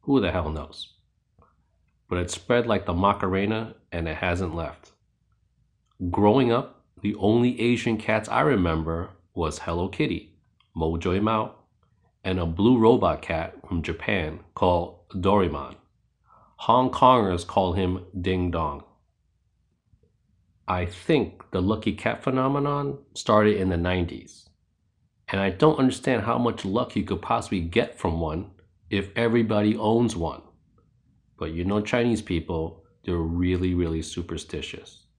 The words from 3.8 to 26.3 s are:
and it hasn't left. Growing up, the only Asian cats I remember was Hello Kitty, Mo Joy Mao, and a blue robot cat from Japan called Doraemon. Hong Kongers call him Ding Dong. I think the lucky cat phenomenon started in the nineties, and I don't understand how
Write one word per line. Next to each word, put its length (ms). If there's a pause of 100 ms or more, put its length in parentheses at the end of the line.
and 160
it 100
hasn't 380
left. 360 (1200)
Growing 400
up, 340 (160)
the 140
only 440
Asian 380
cats 320
I 120
remember 680 (240)
was 260
Hello 300
Kitty, 480 (380)
Mo 220
Joy 220
Mao, 360 (680)
and 160
a 60
blue 320
robot 460
cat 320 (120)
from 140
Japan 600 (120)
called 560
Doraemon. 680 (800)
Hong 340
Kongers 560
call 260
him 320 (140)
Ding 320
Dong. 320 (1800)
I 180
think 680
the 100
lucky 320
cat 300
phenomenon 720 (160)
started 440
in 120
the 80
nineties, 720 (800)
and 120
I 120
don't 260
understand 460
how 140